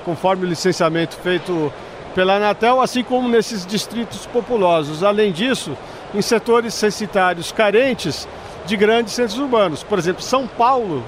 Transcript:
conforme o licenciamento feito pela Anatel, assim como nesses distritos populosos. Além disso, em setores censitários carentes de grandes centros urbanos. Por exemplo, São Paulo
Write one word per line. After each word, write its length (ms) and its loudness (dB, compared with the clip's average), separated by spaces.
conforme 420 0
o 40 -2
licenciamento 640 0
feito 580 -2
pela 220 4
Anatel, 460 4
assim 220 0
como 240 0
nesses 380 2
distritos 600 -6
populosos. 760 0
Além 280 4
disso, 440 -2
em 80 0
setores 540 2
censitários 760 0
carentes 760 2
de 100 -2
grandes 360 4
centros 260 -2
urbanos. 420 2
Por 160 -2
exemplo, 240 -2
São 240 0
Paulo 640 0